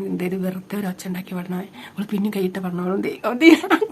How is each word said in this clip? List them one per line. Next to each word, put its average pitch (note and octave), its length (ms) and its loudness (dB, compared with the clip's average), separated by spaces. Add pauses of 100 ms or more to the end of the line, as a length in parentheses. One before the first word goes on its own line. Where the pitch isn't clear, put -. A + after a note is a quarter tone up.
(120)
എന്തേലും F3+ 340 -2
വെറുതെ F#3 340 -6
ഒരു G3 120 -4
ഒച്ച F#3 180 -10
ഉണ്ടാക്കി F#3 280 -6
വിടണ F3+ 180 -6 (380)
അവൾ G3+ 180 -6
പിന്നെയും G#3 240 0
കൈയിട്ട് F#3+ 300 -2
പറഞ്ഞോളും, F3+ 400 -2
ദേ, C#3 60 -2 (160)
ഓ, G#3+ 40 0 (100)
ദേ, E4 80 12 (420)